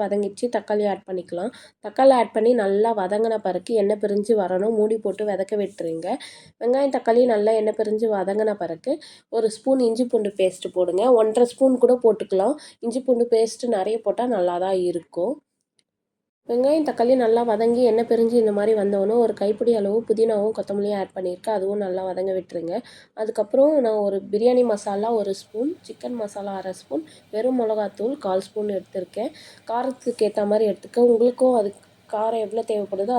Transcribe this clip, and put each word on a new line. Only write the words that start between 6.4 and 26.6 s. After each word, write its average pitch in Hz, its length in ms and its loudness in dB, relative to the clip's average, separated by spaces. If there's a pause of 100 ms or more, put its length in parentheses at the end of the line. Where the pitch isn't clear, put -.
வெங்காயம், 262 340 0
தக்காளி 240 360 4
நல்லா 214 280 2
எண்ணெய் 214 200 -2
பிரிஞ்சு 214 340 0
வதங்கின 202 480 0
பிறகு 170 320 -6 (440)
ஒரு 220 180 0
ஸ்பூன் 262 320 0
இஞ்சி 233 240 0
பூண்டு 208 280 0
பேஸ்ட் 185 280 -2 (100)
போடுங்க. 180 260 2 (160)
ஒன்றரை 220 320 2
ஸ்பூன் 262 320 2
கூட 247 120 6 (100)
போட்டுக்கலாம். 214 500 0 (300)
இஞ்சி 240 220 -4
பூண்டு 233 260 2
பேஸ்ட் 226 320 0 (100)
நிறைய 208 300 -2
போட்டா 220 200 -2 (100)
நல்லா 175 200 0 (100)
தான் 190 140 0 (120)
இருக்கும். 175 420 -6 (1160)
வெங்காயம், 277 360 2
தக்காளி 254 360 2
நல்லா 226 260 4
வதங்கி 233 400 2
எண்ணெய் 226 220 2
பிரிஞ்சு 233 320 2
இந்த 214 160 2
மாதிரி 208 200 2
வந்தோடனே 202 460 0
ஒரு 220 160 0
கைப்பிடி 214 380 0
அளவு 202 200 0 (120)
புதினாவும் 220 480 2
கொத்தமல்லியும் 202 420 -4
ஆட் 185 160 -8
பண்ணியிருக்கேன். 185 420 -4
அதுவும் 202 240 -2
நல்லா 190 240 -4
வதங்க 185 300 -4
விட்டுருங்க. 175 400 -6 (440)
அதுக்கப்புறம் 226 520 2 (140)
நான் 214 200 0
ஒரு 196 120 -2 (140)
பிரியாணி 247 380 4
மசாலா 208 480 -4
ஒரு 202 220 -4
ஸ்பூன், 254 300 -6 (180)
சிக்கன் 247 340 -12
மசாலா 202 380 -10